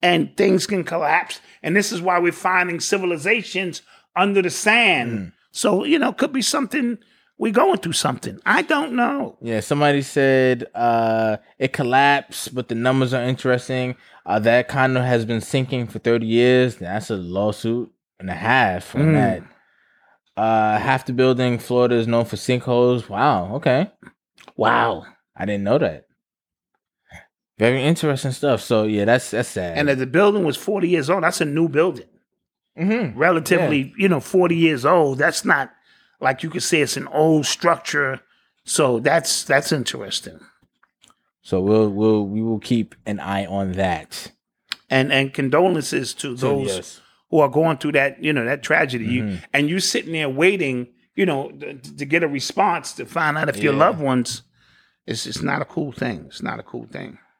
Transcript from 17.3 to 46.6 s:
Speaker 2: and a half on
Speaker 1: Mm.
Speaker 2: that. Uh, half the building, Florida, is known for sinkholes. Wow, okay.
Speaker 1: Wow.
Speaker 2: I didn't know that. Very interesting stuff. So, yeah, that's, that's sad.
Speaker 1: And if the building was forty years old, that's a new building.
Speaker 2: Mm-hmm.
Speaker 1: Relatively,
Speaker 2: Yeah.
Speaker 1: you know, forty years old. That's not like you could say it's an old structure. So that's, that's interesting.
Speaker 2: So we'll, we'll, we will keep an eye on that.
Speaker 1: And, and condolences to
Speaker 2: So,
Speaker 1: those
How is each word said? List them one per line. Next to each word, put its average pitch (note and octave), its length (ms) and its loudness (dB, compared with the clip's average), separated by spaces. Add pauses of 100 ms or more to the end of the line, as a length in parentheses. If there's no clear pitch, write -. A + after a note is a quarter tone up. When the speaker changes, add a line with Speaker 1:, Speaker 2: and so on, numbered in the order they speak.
Speaker 2:
and F#2+ 100 -10
a F2 60 -6
half G2+ 600 0
on C3 60 0
Speaker 1:
Mm. D#3 120 4
Speaker 2:
that. F#2+ 300 2 (960)
Uh, G#2+ 420 2
half C3 260 -2
the C3 80 -6
building, B2+ 460 2
Florida, B2 360 2
is A2+ 120 2
known A#2 180 2
for G#2+ 120 -8
sinkholes. B2 720 0
Wow, G#2 460 0
okay. D3 360 0 (640)
Speaker 1:
Wow. A#2 500 0 (300)
Speaker 2:
I - 100 -8
didn't G2+ 180 -4
know G#2+ 140 2
that. F#2+ 300 -2 (1500)
Very B2 260 2
interesting C#3+ 480 0
stuff. C3+ 300 0
So, A2 220 0
yeah, G#2 220 0
that's, B2 260 2
that's A#2 180 -4
sad. F2+ 280 -6
Speaker 1:
And D3 120 0
if C3+ 100 0
the C3 80 -2
building G3 360 2
was D3 140 -2
forty G3 320 -2
years D#3 200 0
old, F3+ 140 0
that's F3 180 0
a E3 40 0
new D#3 240 0
building. D3+ 380 0 (720)
Speaker 2:
Mm-hmm. F3+ 400 -2
Speaker 1:
Relatively, E3 640 2
Speaker 2:
Yeah. C3+ 160 -8
Speaker 1:
you G3 120 2
know, E3 100 2
forty F3 360 2
years D#3 300 2
old. D3+ 340 4
That's D3+ 260 0
not C#3 260 2 (480)
like C3+ 240 -2
you E3 60 -4
could D#3 140 -6
say D#3+ 180 2
it's - 160 -2
an C3+ 100 -10
old D#3 380 4
structure. C#3+ 760 -2 (420)
So B2+ 360 0
that's, C#3+ 440 0
that's C#3 280 0
interesting. G#2 680 -6 (1000)
Speaker 2:
So - 200 -2
we'll, G#2+ 280 4
we'll, G#2+ 380 2
we G#2 140 -4
will A2+ 180 -2
keep A2+ 360 -2 (100)
an G#2 140 -6
eye G2 260 -4
on F#2+ 280 -4
that. F2+ 580 -4 (580)
Speaker 1:
And, C3+ 220 2
and C3+ 220 0
condolences D3 840 0
to B2+ 220 -8
Speaker 2:
So, C3 100 -2
Speaker 1:
those C#3 200 0